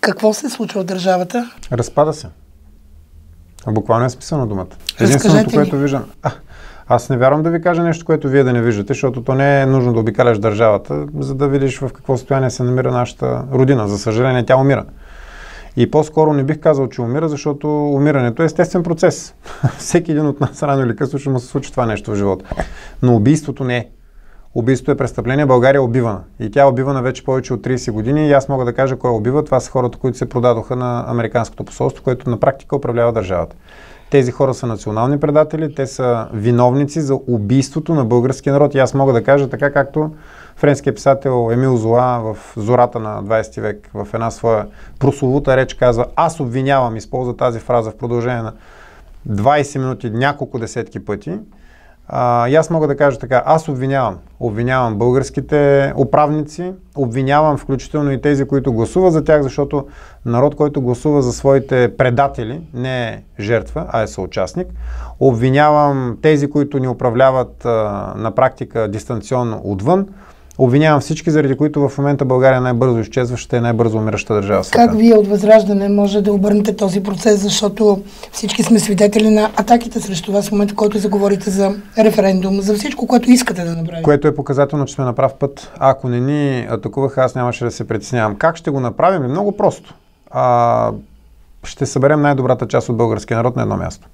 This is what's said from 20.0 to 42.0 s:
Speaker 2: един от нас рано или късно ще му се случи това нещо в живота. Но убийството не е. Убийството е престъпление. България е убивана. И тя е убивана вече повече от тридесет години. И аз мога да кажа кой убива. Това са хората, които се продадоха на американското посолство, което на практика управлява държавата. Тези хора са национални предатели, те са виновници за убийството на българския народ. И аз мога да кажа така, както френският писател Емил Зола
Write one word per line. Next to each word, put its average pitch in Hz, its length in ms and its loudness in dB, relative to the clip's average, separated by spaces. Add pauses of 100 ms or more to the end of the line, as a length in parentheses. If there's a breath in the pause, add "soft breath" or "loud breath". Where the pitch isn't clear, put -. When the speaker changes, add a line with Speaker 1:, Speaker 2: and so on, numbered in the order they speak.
Speaker 2:
един 151 160 2
от 143 140 -2
нас - 220 -4
рано 139 200 0
или 113 140 -2
късно 139 220 -4
ще 139 120 -4
му 127 100 0
се 120 60 -16
случи - 240 -6
това 123 160 -2
нещо 107 240 -4
в 107 60 -2
живота. 98 280 -2 (580 loud breath)
Но 123 140 6
убийството 139 480 2
не 123 120 -2
е. 113 120 -6 (680)
Убийството 127 360 0
е 131 60 2
престъпление. 127 500 -2
България 131 320 4
е 135 40 2
убивана. 117 380 -2 (200)
И 113 100 -6
тя 139 120 4
е - 20 8
убивана 131 380 0
вече 123 220 -6
повече 131 280 -2
от 120 100 -6
тридесет 127 320 -4
години. 143 340 0
И 143 40 4
аз 135 160 2
мога 131 160 -2
да 120 100 -2
кажа 120 220 0
кой 123 140 -2
убива. 123 340 0
Това 131 160 0
са - 100 -12
хората, 123 280 -2
които 127 200 -4
се 127 100 -4
продадоха 120 480 0
на 123 320 -4
американското 117 560 -4
посолство, - 400 -6
което 127 260 -2
на 110 100 -4
практика - 360 0
управлява 117 360 0
държавата. 92 440 -2 (540 soft breath)
Тези 131 220 2
хора 135 220 0
са 127 120 -8
национални 113 540 -2
предатели, 151 540 0
те 135 120 -4
са 120 460 -2
виновници 123 680 2
за 135 260 0
убийството 131 680 0
на 139 100 2
българския 120 480 0
народ. 143 220 2
И 135 40 2
аз 127 160 2
мога 135 180 2
да 117 120 2
кажа 139 240 4
така, 135 240 -2
както 151 380 -2 (460 loud breath)
френският 143 400 0
писател 131 560 0
Емил 127 240 2
Зола 120 440 2 (140)